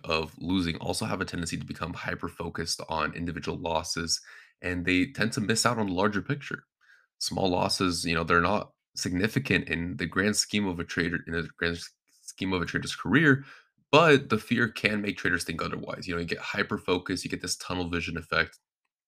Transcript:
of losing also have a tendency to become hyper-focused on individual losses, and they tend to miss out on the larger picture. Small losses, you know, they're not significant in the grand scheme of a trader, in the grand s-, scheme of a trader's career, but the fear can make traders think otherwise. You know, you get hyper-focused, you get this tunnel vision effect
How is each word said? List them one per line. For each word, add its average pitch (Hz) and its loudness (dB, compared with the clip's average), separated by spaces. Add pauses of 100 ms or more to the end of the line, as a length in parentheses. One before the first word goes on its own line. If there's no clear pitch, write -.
of 80 -2
losing 85 0
also 92 -2
have 101 -2
a 95 0
tendency - -4
to - -6
become - -6
hyper-focused 85 -6
on 78 0
individual 82 -4
losses, 82 -2 (420)
and 87 -2
they 92 6
tend - 0
to - -2
miss 110 2
out 117 4
on 107 2
the 92 -2
larger 101 2
picture. - -6 (540)
Small 92 0
losses, 90 2
you 82 0
know, 82 2
they're 85 4
not 92 0 (220)
significant 92 0
in 85 -2
the 87 -2
grand 98 2
scheme 104 0
of 87 -2
a 85 -4
trader, 85 -4
in 80 -6
the 82 -4
grand 85 -2
s-, - -14 (320)
scheme - -6
of 90 0
a 85 -2
trader's - -4
career, 139 4 (460)
but 147 8
the 110 2
fear 117 0
can 107 0
make 101 -2
traders 87 0
think 82 -4
otherwise. 85 -6
You 90 -4
know, 85 -2
you 85 -2
get 82 -4
hyper-focused, 98 -2
you - -6
get 90 -4
this - -2
tunnel 90 -4
vision 82 -2
effect 80 0 (500)